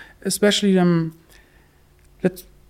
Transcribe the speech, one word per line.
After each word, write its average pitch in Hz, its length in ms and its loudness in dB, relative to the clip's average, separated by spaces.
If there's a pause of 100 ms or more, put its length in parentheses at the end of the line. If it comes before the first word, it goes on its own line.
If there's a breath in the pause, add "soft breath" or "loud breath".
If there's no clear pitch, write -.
(220 loud breath)
especially, 202 560 0
um, 170 360 0 (1080 soft breath)
let's 185 200 -6 (260)